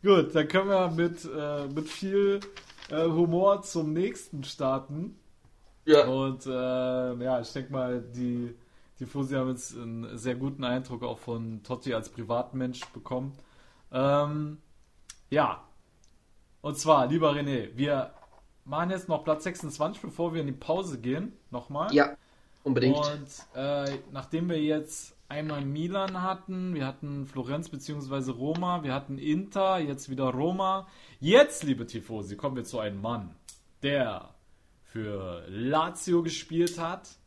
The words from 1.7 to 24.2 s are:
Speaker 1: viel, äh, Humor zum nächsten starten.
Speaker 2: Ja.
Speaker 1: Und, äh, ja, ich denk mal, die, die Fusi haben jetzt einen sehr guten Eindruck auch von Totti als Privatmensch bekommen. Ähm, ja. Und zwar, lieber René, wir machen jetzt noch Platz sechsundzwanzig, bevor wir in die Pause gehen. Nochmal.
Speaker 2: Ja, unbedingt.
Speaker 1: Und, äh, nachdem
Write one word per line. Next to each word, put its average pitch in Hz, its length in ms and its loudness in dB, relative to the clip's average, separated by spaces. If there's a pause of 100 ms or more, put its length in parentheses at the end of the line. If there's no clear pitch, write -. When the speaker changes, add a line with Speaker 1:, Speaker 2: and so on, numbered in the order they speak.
Speaker 1:
viel, 196 520 2 (500)
äh, 151 140 0
Humor 175 580 6
zum 160 300 -2
nächsten 156 520 -4
starten. 135 720 -4 (680)
Speaker 2:
Ja. 147 200 12
Speaker 1:
Und, 131 400 0
äh, 135 40 -4
ja, 127 920 0
ich 113 120 -10
denk 135 180 -6
mal, 127 300 -2
die, 120 540 -4 (460)
die 127 60 -6
Fusi 135 280 -4
haben 131 160 0
jetzt 123 260 -8
einen 113 400 -8
sehr 123 180 -2
guten 135 300 -6
Eindruck 123 380 -2
auch 117 160 -6
von 113 440 -6
Totti 127 320 -6
als 110 160 -4
Privatmensch 123 680 -4 (120)
bekommen. 127 400 -6 (600)
Ähm, 147 640 0 (720)
ja. 127 320 2 (1000)
Und 143 180 -6
zwar, 143 300 8
lieber 156 240 4
René, 139 420 -2
wir 139 380 0 (520)
machen 160 260 -2
jetzt 185 180 -4
noch 151 160 0
Platz 156 200 0
sechsundzwanzig, 170 560 -4
bevor 170 320 -4
wir 165 100 -2
in 139 40 -2
die 139 60 -4
Pause 160 460 -4
gehen. 139 340 -4 (180)
Nochmal. 143 420 -4
Speaker 2:
Ja, - 220 6 (480)
unbedingt. 131 340 4
Speaker 1:
Und, 147 640 -6
äh, 139 380 -2 (120)
nachdem 160 380 -4